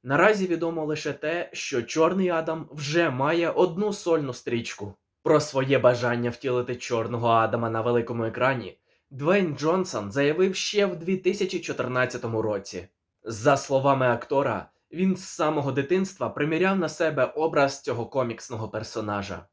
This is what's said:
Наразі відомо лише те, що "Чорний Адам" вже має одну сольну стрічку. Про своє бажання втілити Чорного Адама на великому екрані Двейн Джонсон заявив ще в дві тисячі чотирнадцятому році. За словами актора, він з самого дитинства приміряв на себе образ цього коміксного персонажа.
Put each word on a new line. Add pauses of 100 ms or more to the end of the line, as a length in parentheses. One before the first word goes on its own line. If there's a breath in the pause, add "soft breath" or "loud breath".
Наразі
відомо
лише
те,
що
"Чорний
Адам"
вже
має
одну
сольну
стрічку. (280)
Про
своє
бажання
втілити
Чорного
Адама
на
великому
екрані (320)
Двейн
Джонсон
заявив
ще
в
дві
тисячі
чотирнадцятому
році. (360)
За
словами
актора, (200)
він
з
самого
дитинства
приміряв
на
себе
образ
цього
коміксного
персонажа.